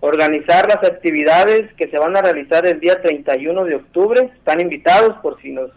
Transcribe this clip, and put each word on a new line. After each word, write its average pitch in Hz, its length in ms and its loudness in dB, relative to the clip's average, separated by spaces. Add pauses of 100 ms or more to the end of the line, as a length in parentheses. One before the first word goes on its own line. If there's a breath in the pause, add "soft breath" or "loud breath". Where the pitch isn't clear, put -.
organizar 156 640 0
las 208 160 2
actividades 180 920 0
que 160 140 -6
se 147 100 -6
van 165 180 0
a 196 60 2
realizar 165 420 0
el 165 160 0
día 180 220 0
treinta 147 340 -2
y 139 120 -6
uno 185 180 -2
de 160 80 -4
octubre. 233 600 -2
Están 160 280 -2
invitados 180 560 2
por 143 240 -8
si 135 100 -16
nos 131 240 -10